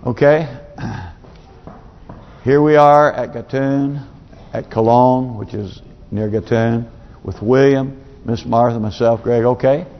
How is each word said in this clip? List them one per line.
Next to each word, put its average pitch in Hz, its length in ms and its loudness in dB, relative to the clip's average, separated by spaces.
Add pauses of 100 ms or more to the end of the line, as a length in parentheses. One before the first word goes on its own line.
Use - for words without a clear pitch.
Okay? 147 400 2 (320)
<clears throat> 107 340 -12 (1300)
Here 139 180 4
we 151 140 4
are 147 360 6
at 120 200 -6
Gatun, 139 760 -4 (460)
at - 180 -10
Cologne, 123 680 2
which 107 160 -12
is 104 300 -10 (300)
near 104 180 -4
Gatun, 117 580 -2 (360)
with - 180 -10
William, 135 580 2 (240)
Miss 113 200 -6
Martha, 117 340 0
myself, 110 460 -2
Greg. 117 200 0
Okay? 131 400 0 (160)